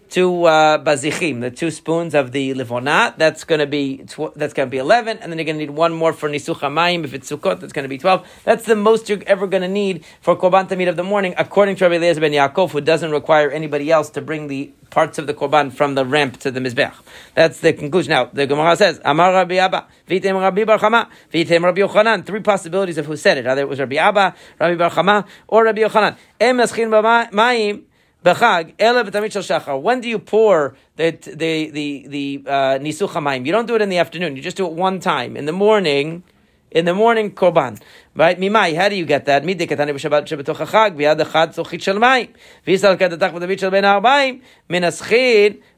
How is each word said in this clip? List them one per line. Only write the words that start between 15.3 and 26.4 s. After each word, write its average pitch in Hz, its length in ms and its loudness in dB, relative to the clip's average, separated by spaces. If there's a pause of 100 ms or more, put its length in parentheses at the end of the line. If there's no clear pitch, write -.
Korban 143 380 0
from 143 240 -2
the 135 80 0
ramp 135 340 0
to 139 120 -6
the 127 100 -6
Mizbeach. 127 340 -4 (400)
That's 165 260 2
the 160 120 4
conclusion. 147 380 -2
Now, 131 220 2
the 139 140 -2
Gemara 156 300 2
says, 175 280 2
"Amar 170 280 4
Rabbi 185 240 0
Abba, 185 300 0 (220)
Vitem 190 320 0
Rabbi 190 240 0
Bar 214 140 4
Chama, 220 300 2 (240)
Vitem 170 300 2
Rabbi 180 180 2
Yochanan." 196 440 2
Three 202 160 -8
possibilities 185 580 -2
of 147 80 -6
who 151 100 -8
said 160 220 2
it. 120 80 -6
Either 135 160 0
it 139 60 -2
was 135 100 -6
Rabbi 135 180 -4
Abba, 190 380 2 (260)
Rabbi 170 160 2
Bar 170 140 2
Chama, 190 360 2 (220)
or 226 160 4
Rabbi 220 160 0
Yochanan. 202 360 2 (220)
"Em 247 180 2